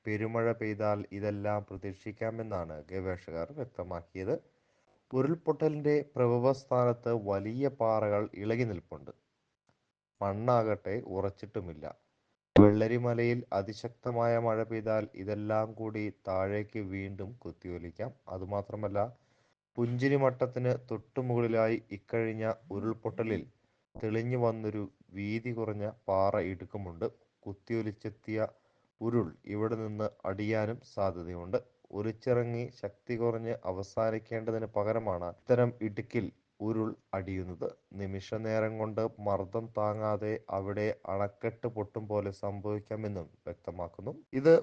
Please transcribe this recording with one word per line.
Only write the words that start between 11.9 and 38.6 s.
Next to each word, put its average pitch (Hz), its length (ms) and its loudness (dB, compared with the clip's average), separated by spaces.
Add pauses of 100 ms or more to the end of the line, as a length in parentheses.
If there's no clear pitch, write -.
വെള്ളരിമലയിൽ 117 840 6 (120)
അതിശക്തമായ 117 840 0
മഴ 113 240 2
പെയ്താൽ 110 440 0 (100)
ഇതെല്ലാം 107 580 0
കൂടി 107 300 -4 (240)
താഴേക്ക് 101 600 0
വീണ്ടും 98 460 -6
കുത്തിയൊലിക്കാം. 87 760 -8 (160)
അതുമാത്രമല്ല, 101 720 -4 (760)
പുഞ്ചിരിമട്ടത്തിന് 127 960 2 (140)
തൊട്ടുമുകളിലായി 117 920 2 (200)
ഇക്കഴിഞ്ഞ 113 480 -2 (260)
ഉരുൾപൊട്ടലിൽ 110 720 -2 (520)
തെളിഞ്ഞു 113 440 0
വന്നൊരു 110 440 0 (320)
വീതി 107 380 -2
കുറഞ്ഞ 107 320 -2 (220)
പാറ 98 420 4
ഇടുക്കുമുണ്ട്. 95 580 -6 (360)
കുത്തിയൊലിച്ചെത്തിയ 110 1040 -4 (520)
ഉരുൾ 113 280 2 (180)
ഇവിടെ 110 360 -2
നിന്ന് 107 260 -2 (220)
അടിയാനും 107 540 0
സാധ്യതയുണ്ട്. 87 760 -2 (320)
ഒലിച്ചിറങ്ങി 117 760 0 (160)
ശക്തി - 360 -6
കുറഞ്ഞ് 113 380 0 (100)
അവസാനിക്കേണ്ടതിന് 110 1120 -2
പകരമാണ് 104 560 0
ഇത്തരം 120 500 4
ഇടുക്കിൽ 110 460 -2 (340)
ഉരുൾ 110 300 0 (240)
അടിയുന്നത്. 92 540 -4 (260)
നിമിഷ 98 480 -6
നേരം 110 360 0